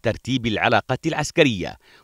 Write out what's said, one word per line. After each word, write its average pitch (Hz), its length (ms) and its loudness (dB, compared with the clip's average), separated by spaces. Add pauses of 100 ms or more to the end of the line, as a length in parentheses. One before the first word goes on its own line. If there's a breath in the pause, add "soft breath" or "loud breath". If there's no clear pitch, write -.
ترتيب 120 420 -2
العلاقات 113 640 0
العسكرية 139 720 0 (260 soft breath)